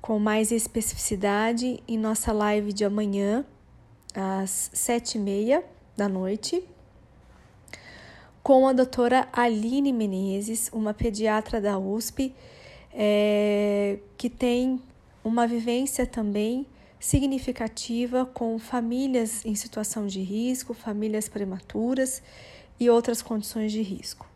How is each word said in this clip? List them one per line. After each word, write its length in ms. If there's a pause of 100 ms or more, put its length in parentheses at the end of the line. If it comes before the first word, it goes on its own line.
com 160
mais 340
especificidade 1400
em 80
nossa 380
live 400
de 100
amanhã, 600 (680)
às 600
sete 440
e 40
meia 420 (320)
da 140
noite, 520 (1800)
com 240
a 60
doutora 580
Aline 600
Menezes, 800
uma 200
pediatra 680
da 180
usp, 560 (560)
é, 1080 (180)
que 120
tem 520 (420)
uma 240
vivência 580
também 640 (320)
significativa 1300
com 340
famílias 840
em 100
situação 500
de 160
risco, 520
famílias 560
prematuras 920 (560)
e 120
outras 320
condições 500
de 100
risco. 540